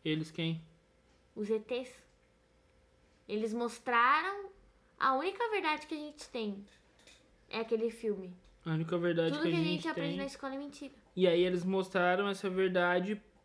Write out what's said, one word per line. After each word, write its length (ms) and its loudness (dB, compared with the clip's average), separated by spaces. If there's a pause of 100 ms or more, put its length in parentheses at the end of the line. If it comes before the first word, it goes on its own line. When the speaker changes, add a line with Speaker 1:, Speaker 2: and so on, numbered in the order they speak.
Speaker 1:
Eles 280 -2
quem? 320 -4 (720)
Speaker 2:
Os 120 -6
E 120 0
Tês. 340 -8 (1300)
Eles 240 -2
mostraram 920 2 (520)
a 160 2
única 360 -2
verdade 360 -2
que 80 -8
a 40 -8
gente 320 -14
tem. 340 -6 (840)
É 120 -6
aquele 300 0
filme. 440 -4 (300)
Speaker 1:
A 60 -4
única 280 0
verdade 320 2
Speaker 2:
Tudo 120 -2
Speaker 1:
que 60 2
a 40 2
Speaker 2:
que 40 2
a 40 2
Speaker 1:
gente 140 2
Speaker 2:
gente 140 -4
aprende 220 -2
Speaker 1:
tem. 80 -2
Speaker 2:
na 60 -4
escola 300 -8
é 40 -6
mentira. 360 -12 (200)
Speaker 1:
E 140 4
aí 160 6
eles 200 0
mostraram 640 2
essa 220 -4
verdade 720 2 (220)